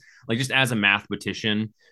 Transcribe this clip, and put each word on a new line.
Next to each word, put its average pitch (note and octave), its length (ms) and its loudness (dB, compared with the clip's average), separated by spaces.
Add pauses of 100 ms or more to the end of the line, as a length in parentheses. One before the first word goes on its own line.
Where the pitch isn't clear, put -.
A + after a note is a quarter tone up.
(300)
Like, A#2 80 0
just C3 160 -4
as C3 180 2
a A#2+ 60 0
mathematician, G#2 960 0 (200)